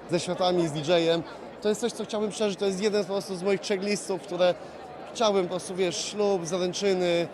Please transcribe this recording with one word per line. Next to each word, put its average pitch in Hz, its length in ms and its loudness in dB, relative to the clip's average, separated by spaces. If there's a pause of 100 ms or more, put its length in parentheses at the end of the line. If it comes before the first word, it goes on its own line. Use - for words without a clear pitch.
(100)
ze 165 100 2
światłami, 180 480 2
z 147 40 -6
D 156 80 -4
J-em. 165 420 4 (400)
To 208 60 0
jest 208 120 0
coś, 233 120 0
co 220 120 -6
chciałbym 208 260 -2
przeżyć, 196 280 -2
to 202 80 0
jest 190 140 0
jeden 208 240 2
po 175 80 -6
prostu 196 240 -4
z 170 60 -6
moich 196 200 2
checklistów, 202 600 -2
które 180 320 2 (600)
chciałbym 196 300 4
po 175 60 -2
prostu, 180 240 -6
wiesz, 175 360 0
ślub, 202 360 0
zaręczyny, 180 880 2